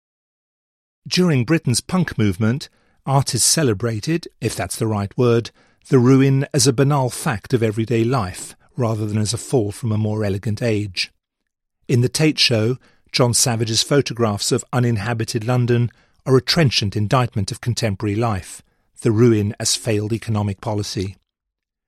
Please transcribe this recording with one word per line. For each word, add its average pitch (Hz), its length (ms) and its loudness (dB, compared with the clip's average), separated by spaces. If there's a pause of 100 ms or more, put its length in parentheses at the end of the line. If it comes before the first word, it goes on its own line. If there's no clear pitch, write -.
(1080)
During 160 380 2
Britain's 147 360 0
punk - 360 -2
movement, 110 520 0 (360)
artists 135 420 0
celebrated, 117 800 -2 (120)
if 113 160 -4
that's 90 220 -6
the 117 100 -2
right 101 300 -2
word, 117 340 2 (380)
the 139 100 6
ruin 135 540 4
as 127 120 4
a 135 80 4
banal 139 360 0
fact - 440 -6
of 113 80 2
everyday 113 420 0
life, 113 520 -4 (220)
rather 110 280 -2
than 104 120 -2
as 107 160 0
a 110 40 -4
fall 104 340 -2
from 110 200 -6
a 107 60 0
more 107 260 -2
elegant 101 380 -4
age. 104 500 -2 (760)
In 120 140 2
The 123 80 2
Tate 156 300 0
Show, 117 380 2 (340)
John 120 220 2
Savage's 113 500 0
photographs 117 680 0
of 120 200 0
uninhabited 117 720 -2
London 120 480 2 (340)
are 131 120 4
a 120 40 2
trenchant 117 540 0
indictment 107 560 -2
of 110 80 -12
contemporary 107 560 -2
life, 110 460 -4 (400)
the 120 100 2
ruin 107 480 4
as 113 160 -2
failed 107 380 -2
economic 104 480 -2
policy. 104 560 -6 (720)